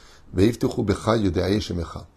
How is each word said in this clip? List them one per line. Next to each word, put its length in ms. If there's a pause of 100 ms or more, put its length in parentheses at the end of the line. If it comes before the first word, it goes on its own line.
(340)
Ve'iftechu 500
Becha 340
Yodea 420
Shemecha. 580